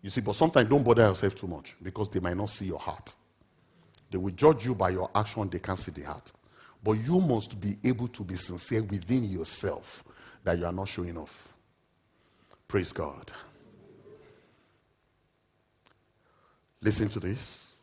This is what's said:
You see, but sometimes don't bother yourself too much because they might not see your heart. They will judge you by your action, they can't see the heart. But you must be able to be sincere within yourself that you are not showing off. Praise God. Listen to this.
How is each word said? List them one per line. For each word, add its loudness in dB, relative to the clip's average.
You -10
see, -2
but -2
sometimes 6
don't 6
bother 8
yourself 2
too -10
much -10
because -6
they -2
might -2
not -4
see -8
your -6
heart. -12
They -4
will -2
judge 6
you 0
by 2
your -2
action, 0
they -4
can't -4
see -8
the -12
heart. -12
But 4
you 2
must 0
be -2
able 0
to -12
be -8
sincere -4
within -2
yourself -6
that 2
you -2
are -2
not -4
showing -8
off. -16
Praise 0
God. -8
Listen 2
to -6
this. -8